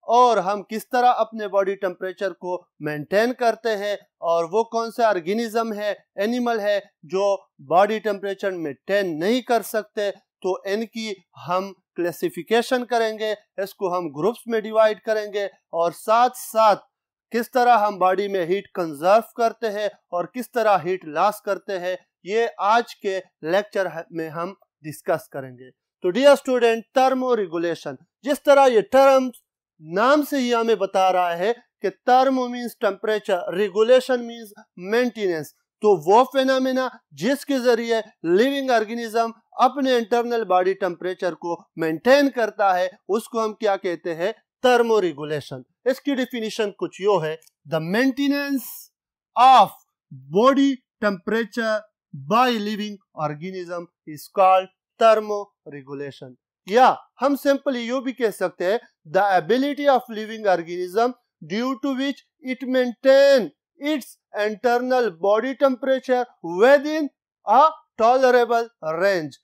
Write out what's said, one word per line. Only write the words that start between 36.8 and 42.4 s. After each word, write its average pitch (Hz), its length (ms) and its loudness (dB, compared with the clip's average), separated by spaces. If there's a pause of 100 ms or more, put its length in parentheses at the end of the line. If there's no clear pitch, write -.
जिसके 262 440 -2
जरिए 233 440 0 (220)
लिविंग 262 460 2
ऑर्गेनिज्म 226 640 -2 (260)
अपने 262 380 2
इंटरनल 233 460 -2
बॉडी 185 300 2
टेम्परेचर 180 600 -6
को 170 300 -8 (140)
मेंटेन 240 500 2
करता 208 440 0